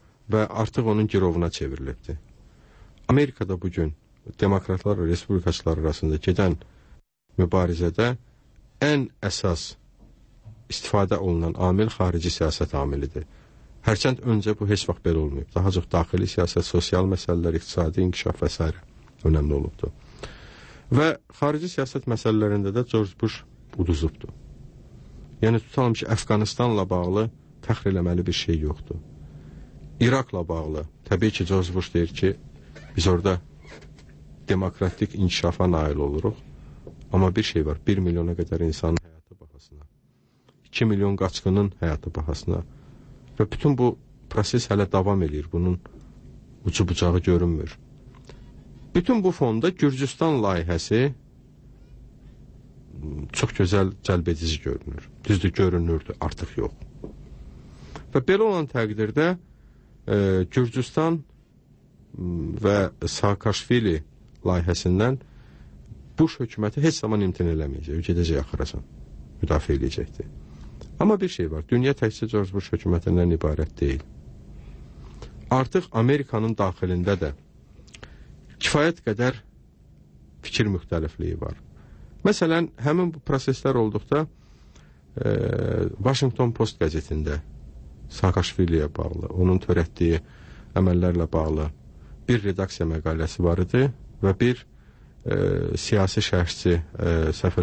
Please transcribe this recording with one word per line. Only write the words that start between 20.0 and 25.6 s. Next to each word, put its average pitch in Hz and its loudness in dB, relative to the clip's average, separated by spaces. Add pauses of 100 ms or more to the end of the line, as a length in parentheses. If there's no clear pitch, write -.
Və 147 4 (220)
xarici 151 0
siyasət 135 -4
məsələlərində 107 2
də 120 -2
George 107 0
Bush - -2 (340)
uduzubdur. 82 -2 (1120)
Yəni, 113 4
tutalım 123 0